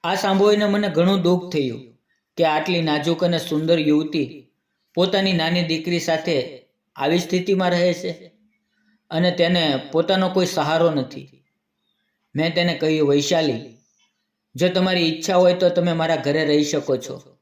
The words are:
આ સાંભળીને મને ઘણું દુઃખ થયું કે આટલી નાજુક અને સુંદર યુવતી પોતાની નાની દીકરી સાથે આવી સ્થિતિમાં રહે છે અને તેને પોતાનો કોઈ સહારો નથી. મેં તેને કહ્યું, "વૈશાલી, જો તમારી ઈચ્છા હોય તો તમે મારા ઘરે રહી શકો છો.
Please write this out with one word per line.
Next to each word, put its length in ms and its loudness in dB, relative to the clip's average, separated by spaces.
આ 100 -2
સાંભળીને 500 2
મને 240 0
ઘણું 340 2
દુઃખ 300 0
થયું 460 -4
કે 80 2
આટલી 380 0
નાજુક 420 -2
અને 140 0
સુંદર 400 0
યુવતી 720 -2
પોતાની 380 0
નાની 300 0
દીકરી 380 -2
સાથે 680 -4
આવી 220 0
સ્થિતિમાં 520 -2
રહે 240 2
છે 360 -12
અને 200 2
તેને 600 0
પોતાનો 360 0
કોઈ 180 0
સહારો 440 0
નથી. 480 -6
મેં 200 -2
તેને 200 0
કહ્યું, 340 0
"વૈશાલી, 680 0
જો 140 0
તમારી 320 0
ઈચ્છા 360 0
હોય 180 6
તો 140 2
તમે 240 2
મારા 240 0
ઘરે 280 0
રહી 200 2
શકો 320 -2
છો. 460 -14